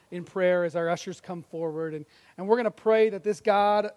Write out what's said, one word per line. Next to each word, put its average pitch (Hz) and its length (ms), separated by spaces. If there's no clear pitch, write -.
in 175 100
prayer 180 400
as 170 140
our 170 120
ushers 175 320
come 170 220
forward. 160 520
And, 151 120
and 185 80
we're 220 100
gonna 233 140
pray 220 400
that 190 140
this 208 160
God 208 560